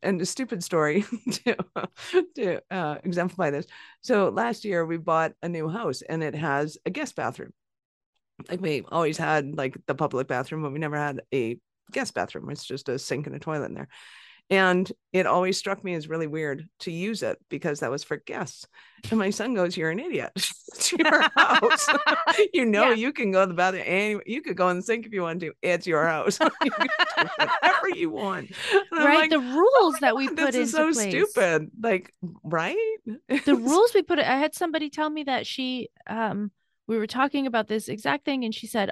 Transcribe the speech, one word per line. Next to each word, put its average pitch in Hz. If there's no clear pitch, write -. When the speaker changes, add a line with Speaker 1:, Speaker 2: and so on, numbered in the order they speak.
Speaker 1:
and 180
a 190
stupid 226
story 160
<laughs> -
to, -
to, 196
uh, 160
exemplify 175
this. 143
So 202
last 220
year 175
we 170
bought 160
a 165
new 160
house 180
and 160
it 151
has 151
a 170
guest 277
bathroom. 120
Like, 175
we 151
always 156
had, 151
like, 135
the 139
public 135
bathroom, 143
but 139
we 151
never 151
had 143
a 120
guest 262
bathroom. 92
It's 147
just -
a 123
sink 143
and 135
a 147
toilet 151
in -
there. -
And 185
it 185
always 185
struck 196
me 185
as 156
really 160
weird 151
to 180
use 185
it -
because 151
that 123
was 143
for 147
guests. -
And 226
my 196
son 220
goes, 180
"You're 160
an 185
idiot. 269
<laughs> 190
It's -
your 320
house. 359
<laughs> 605
You 262
know, 220
Speaker 2:
Yeah. 233
Speaker 1:
you 233
can 240
go 185
to 196
the 180
bathroom 180
and 202
you 254
could 185
go 180
in 180
the 185
sink 226
if 220
you 190
want 170
to. 156
It's 175
your 160
house. 160
<laughs> 320
You 285
can 320
do 339
whatever 330
you -
want." 190
And 381
I'm 294
Speaker 2:
Right? 294
Speaker 1:
like, 311
Speaker 2:
The 311
rules 285
Speaker 1:
"Oh 415
my -
Speaker 2:
that 247
we 269
Speaker 1:
God, 311
Speaker 2:
put 294
Speaker 1:
this -
is 240
Speaker 2:
into 320
Speaker 1:
so 311
Speaker 2:
place. 262
Speaker 1:
stupid." 165
Like, 208
right? 311
<laughs> 247
Speaker 2:
The 285
rules 311
we 392
put, 339
I 254
had 302
somebody 311
tell 302
me 302
that 262
she, 254
um, 208
we 226
were 214
talking 269
about 226
this 214
exact 277
thing. 269
And 220
she -
said, 202